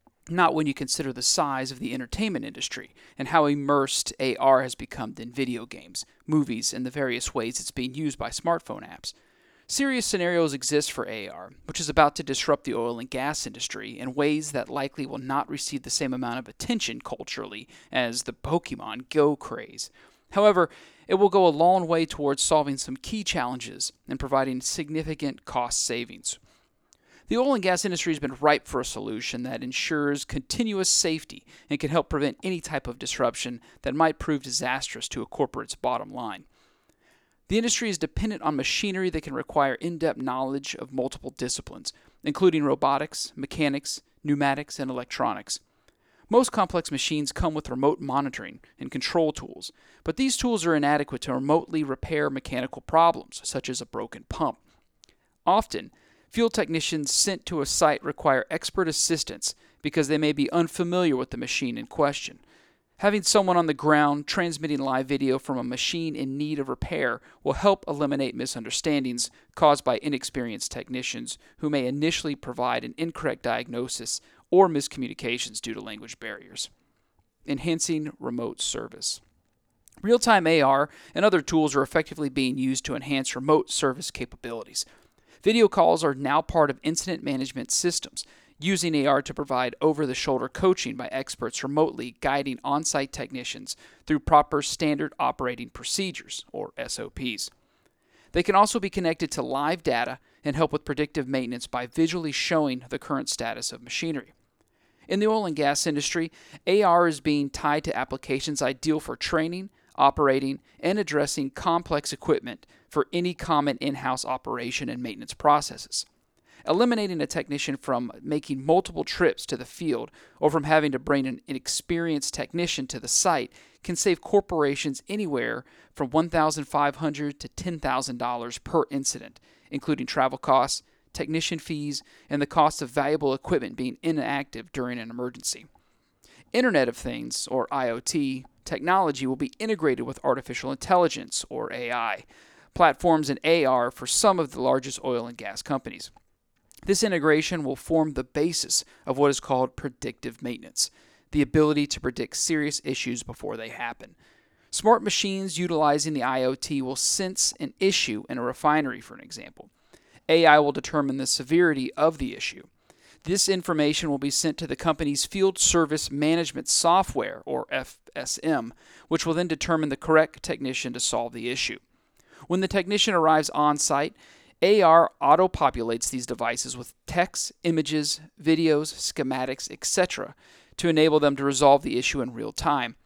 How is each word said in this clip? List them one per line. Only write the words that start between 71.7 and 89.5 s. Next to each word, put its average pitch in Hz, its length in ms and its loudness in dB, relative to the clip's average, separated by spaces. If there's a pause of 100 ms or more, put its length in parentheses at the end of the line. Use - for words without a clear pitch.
initially 147 480 -2
provide 123 480 -2
an 123 140 -12
incorrect 160 440 -4
diagnosis 120 800 -6 (320)
or 185 160 8
miscommunications 123 960 -4
due 117 120 -8
to 107 60 -10
language 110 400 -14
barriers. 98 500 -12 (800)
Enhancing 156 720 -2
remote 120 400 -6
service. - 640 -6 (800)
Real-time 220 440 6
A 160 160 6
R 135 280 4 (260)
and 180 80 0
other 185 180 6
tools 151 360 2
are 139 60 4
effectively 151 440 -2
being 131 300 0
used 131 260 -2
to 131 120 -4
enhance 135 380 -4
remote 147 380 2
service 135 400 -2
capabilities. - 720 -10 (560)
Video 220 280 8
calls 165 340 4
are 143 100 2
now 139 280 0
part 156 280 2
of 135 140 -6
incident 165 400 -4
management 135 480 -6
systems, - 540 -2 (360)
using 170 320 0
A 143 120 4
R 143 160 4
to 135 120 -10
provide 127 460 -2